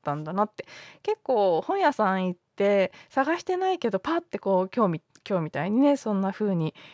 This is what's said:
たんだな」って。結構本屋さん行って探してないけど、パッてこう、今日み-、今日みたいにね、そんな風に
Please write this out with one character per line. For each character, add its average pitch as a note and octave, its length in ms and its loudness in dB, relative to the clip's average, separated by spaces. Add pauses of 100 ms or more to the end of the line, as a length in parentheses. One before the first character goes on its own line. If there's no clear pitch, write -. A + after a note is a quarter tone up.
た C#3+ 140 -4
ん D3+ 80 -8
だ D#3 80 -10
な」 G3+ 160 0
っ - 20 -10
て。 - 160 -16 (380)
結 G#4 200 -4
構 G3+ 380 2
本 G4 180 -2
屋 D#4+ 120 2
さ G3 220 0
ん F#3 140 0
行 F3+ 100 -4
っ - 20 -20 (160)
て G3 380 2 (160)
探 D4 280 0
し - 60 -10
て F#4 140 -2
な F#4+ 140 0
い F4+ 80 -2
け A#3 100 -2
ど、 - 100 -2
パ D#4 140 -4
ッ E4+ 80 0
て - 180 -10
こ F#3+ 240 2
う、 F#3+ 100 -6
今 A3+ 140 2
日 F3 60 2
み-、 D#3 80 -6 (280)
今 F#3+ 100 0
日 D#3+ 40 -2
み D#3 80 -6
た D3 140 -4
い G3+ 60 -4
に A#3 100 0
ね、 C#4+ 160 4
そ G#3+ 160 -4
ん F#3+ 80 0
な G3 100 0
風 G3 240 -2
に D#3 180 -2 (200)